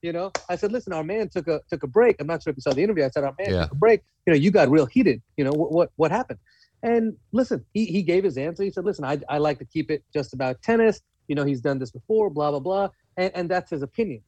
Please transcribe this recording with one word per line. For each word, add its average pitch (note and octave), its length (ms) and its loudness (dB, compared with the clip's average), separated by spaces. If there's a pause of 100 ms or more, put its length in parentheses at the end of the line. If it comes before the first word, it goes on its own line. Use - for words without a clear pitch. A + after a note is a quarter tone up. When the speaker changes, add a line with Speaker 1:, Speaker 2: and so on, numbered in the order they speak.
Speaker 1:
You E3+ 100 -6
know, F3+ 180 -6 (200)
I F3+ 60 -4
said, G#3 140 -2
"Listen, A3 220 -6
our D#3+ 100 -4
man G3 280 -4
took E3+ 180 -6
a, D3+ 120 0 (100)
took D#3+ 120 -6
a D3 40 -8
break." G#3+ 340 4
I'm C#3+ 60 -6
not D#3+ 160 -4
sure D#3+ 80 -4
if C3+ 80 -4
you - 20 -16
saw C#3+ 120 0
the C3+ 100 0
interview. F#3+ 220 0
I C3 40 0
said, C#3 160 -2
"Our C3+ 140 -4
man G3 160 -4
Speaker 2:
Yeah. F2 80 2
Speaker 1:
took D#2 100 -4
a C3+ 40 -6
break. G#3+ 260 4 (240)
You F3 80 6
know, D3 40 6
you E3 120 6
got E3 200 6
real D3 160 6
heated. D3+ 360 2 (160)
You D3 60 0
know, C3+ 80 0
what, D3+ 200 -2
what, F3 240 2
what D#3+ 140 2
happened?" A#3 280 -4 (440)
And A3+ 340 0 (160)
listen, A3+ 320 0 (100)
he, A3 120 0
he F#3 160 -2
gave E3+ 220 2
his D3+ 140 0
answer. E3 240 -6
He G3 80 -2
said, F#3 140 -8
"Listen, F#3+ 200 -4
I, C#3+ 140 -2 (120)
I D3 80 -2
like D3 220 0
to C3 40 -14
keep D#3 260 -6
it D3+ 220 -4
just C#3+ 220 -6
about B2+ 280 -4
tennis. A3+ 380 2 (260)
You D3+ 100 -4
know, C#3+ 80 0
he's C#3 160 -2
done C3+ 180 -2
this B2+ 120 -8
before, G#3+ 400 -2
blah, D3 200 -2
blah, C#3+ 100 -2
blah." F#3+ 280 -2 (280)
And, F#3 180 -2
and F3 160 -6
that's F3+ 200 -4
his C#3+ 120 -6
opinion. C#3+ 440 -6